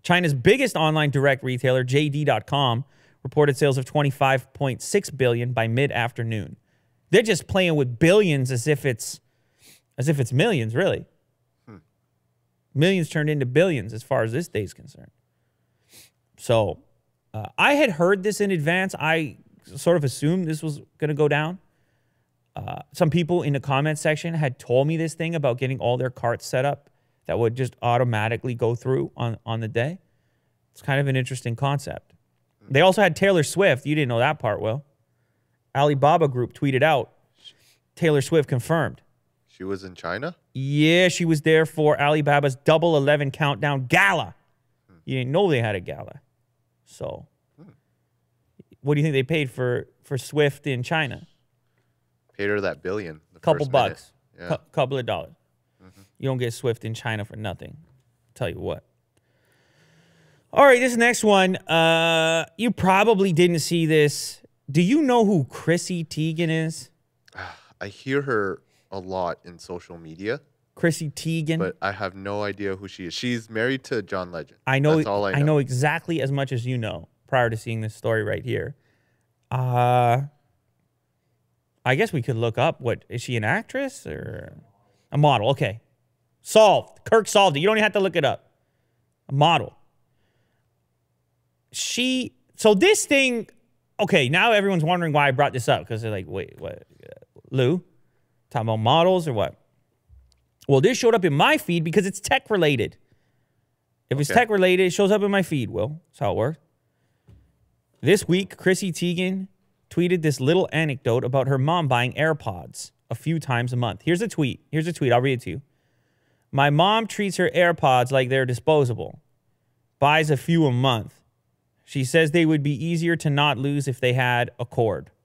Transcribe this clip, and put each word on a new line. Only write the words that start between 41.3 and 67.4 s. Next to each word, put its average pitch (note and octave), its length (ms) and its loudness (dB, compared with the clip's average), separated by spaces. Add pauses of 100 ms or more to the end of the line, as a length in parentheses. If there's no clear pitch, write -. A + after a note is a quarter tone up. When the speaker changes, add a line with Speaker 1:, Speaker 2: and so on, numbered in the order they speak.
Speaker 1:
there D#3 240 4
for D3+ 340 0
Alibaba's C#3+ 560 2
Double D#3+ 400 2
Eleven C#3+ 360 2
Countdown C#3+ 540 -2
Gala. E3+ 480 2 (540)
Speaker 2:
Hmm. - 160 -20
Speaker 1:
You C3 140 -6
didn't B2+ 140 -4
know F#3 180 2
they C3 100 2
had A2 140 0
a F#2+ 60 -4
gala. - 400 -14 (640)
So, - 420 -14 (340)
Speaker 2:
Hmm. F3 100 -20 (1120)
Speaker 1:
what D3 120 0
do D3 60 2
you D3 40 2
think D#3 100 0
they C3+ 100 2
paid D3 260 -2
for, B2 380 -4 (160)
for C#3+ 120 -8
Swift C#3+ 520 -2
in B2 160 -4
China? D#3 420 -6 (1120)
Speaker 2:
Paid G2+ 140 -6
her G#2 120 -2
that F2+ 200 -6
billion F2+ 380 -8 (120)
the - 80 -20
Speaker 1:
Couple D3 260 -2
Speaker 2:
first B2+ 60 -6
minute. B2 180 2
Speaker 1:
bucks. - 220 -18 (260)
Speaker 2:
Yeah. F2 100 -14
Speaker 1:
Cou-, - 240 -8
couple C3+ 260 -2
of B2 80 -6
dollars. F#2 280 -8 (500)
Speaker 2:
Mm-hmm. F#2+ 160 -20 (180)
Speaker 1:
You C3 100 -6
don't C3 100 -4
get B2 140 -4
Swift A2+ 320 -4
in A2+ 100 -8
China A2 300 -6
for - 120 -16
nothing. G#2 400 -10 (580)
Tell A#2 140 -6
you E2+ 120 -8
what. F2+ 240 -8 (1700)
All C4+ 120 6
right, C4 160 8
this B3 160 0
next A#3 280 2
one. F#3+ 320 4 (120)
Uh, E3 760 2 (140)
you A3+ 120 0
probably G3 600 4
didn't E3+ 280 4
see E3 260 0
this. D3+ 540 0 (300)
Do D3+ 120 4
you C4 200 4
know B3 220 4
who F#3+ 200 2
Chrissy F3 600 -4
Teigen D#3+ 440 -2
is? D#3+ 420 -4 (440)
Speaker 2:
<sighs> - 460 -18